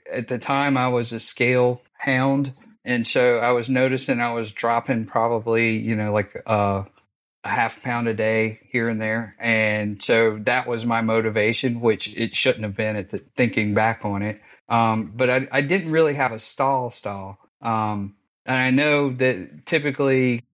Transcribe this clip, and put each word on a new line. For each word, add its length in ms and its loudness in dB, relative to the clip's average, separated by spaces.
at 180 -6
the 100 -4
time 400 0
I 100 2
was 240 -2
a 80 -4
scale 600 2
hound. 540 0
And 200 0
so 320 4
I 120 2
was 180 0
noticing 520 2
I 120 0
was 200 -4
dropping 520 0
probably, 720 0
you 180 -2
know, 200 0
like, 320 -2
uh, 380 2
a 40 -8
half 340 -2
pound 260 -2
a 60 0
day 460 0
here 180 0
and 120 -2
there. 380 -4
And 640 0
so 440 4
that 220 0
was 200 -4
my 160 0
motivation, 800 0
which 360 0
it 180 -4
shouldn't 300 0
have 120 -6
been 200 -2
at 140 -8
the, 80 -6
thinking 560 -2
back 300 2
on 180 -4
it. 180 -6
Um, 440 0
but 140 0
I, 240 2
I 80 0
didn't 320 0
really 220 4
have 180 0
a 60 -8
stall 500 0
stall. 500 -8
Um, 540 -2
and 100 0
I 140 2
know 400 2
that 560 -2
typically 760 0